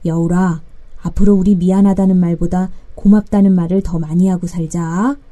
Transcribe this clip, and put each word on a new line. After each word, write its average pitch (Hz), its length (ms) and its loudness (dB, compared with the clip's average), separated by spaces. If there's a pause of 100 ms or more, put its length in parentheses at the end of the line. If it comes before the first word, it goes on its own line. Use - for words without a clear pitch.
"여울아, 170 560 0 (400)
앞으로 190 320 4
우리 190 220 2
미안하다는 190 600 2
말보다 175 540 -2 (240)
고맙다는 202 600 2
말을 180 280 0
더 175 160 -4
많이 165 300 0
하고 175 180 -2
살자." 170 720 -4 (160)